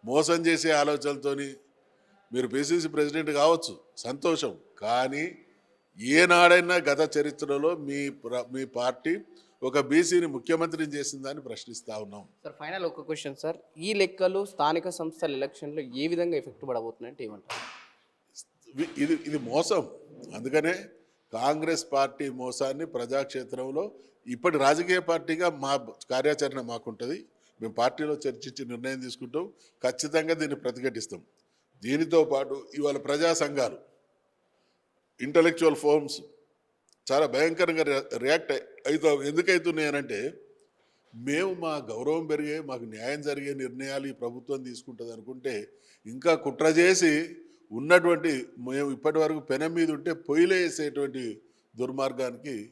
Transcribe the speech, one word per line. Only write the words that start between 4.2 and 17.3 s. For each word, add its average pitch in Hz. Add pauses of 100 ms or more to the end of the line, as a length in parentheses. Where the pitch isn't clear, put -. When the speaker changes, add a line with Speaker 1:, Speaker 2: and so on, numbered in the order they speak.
Speaker 1:
కానీ 131 (920)
ఏనాడైనా 175 (120)
గత 143 (140)
చరిత్రలో 147 (160)
మీ 139 (240)
ప్ర-, 120 (100)
మీ 131 (160)
పార్టీ 127 (480)
ఒక 127 (120)
బీసీని 170 (100)
ముఖ్యమంత్రిని 160
చేసిందని 135
ప్రశ్నిస్తా 110 (120)
ఉన్నాం. 101 (200)
Speaker 2:
సార్, 151
ఫైనల్ 175
ఒక 147
క్వశ్చన్ 147
సార్, 160 (280)
ఈ 214 (100)
లెక్కలు 185 (100)
స్థానిక 165 (120)
సంస్థల 160
ఎలక్షన్లో 147 (180)
ఏ 156
విధంగా 170
ఎఫెక్ట్ 131
పడబోతున్నాయంటే 120
ఏమంటారు? 104 (1200)